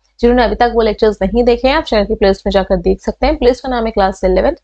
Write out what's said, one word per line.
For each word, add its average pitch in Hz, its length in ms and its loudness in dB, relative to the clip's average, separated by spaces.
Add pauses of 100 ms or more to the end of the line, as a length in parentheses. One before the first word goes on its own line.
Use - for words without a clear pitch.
(200)
जिन्होंने 240 240 2
अभी 208 120 0
तक 240 200 0
वो 233 60 2
lectures 214 400 0
नहीं 196 220 0
देखे 240 240 2
हैं, 269 80 0
आप 320 80 -2
channel 208 220 0
की 220 100 -4
playlist 196 320 0
में 196 40 -2
जाकर 190 240 0
देख 185 260 -2
सकते - 240 -4
हैं। 302 120 0
Playlist 247 260 0
का 262 60 -8
नाम 240 160 -2
है 226 60 -4
class 190 320 -2
इलेवंथ। 190 400 0